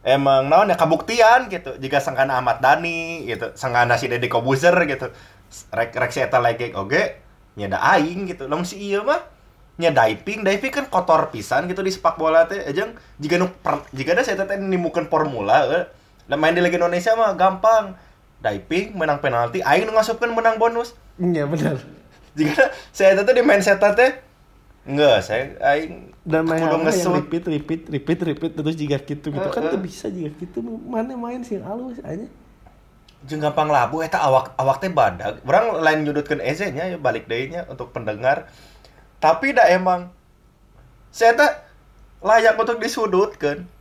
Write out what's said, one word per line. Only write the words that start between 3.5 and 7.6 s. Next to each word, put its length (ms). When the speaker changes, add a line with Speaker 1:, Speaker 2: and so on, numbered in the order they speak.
Speaker 1:
sengana 400
si 120
Deddy 200
Kobuzer 480
gitu. 280
Rek, 220
rek 180
si 80
eta 200
lagi 340
oge, 480
nya 140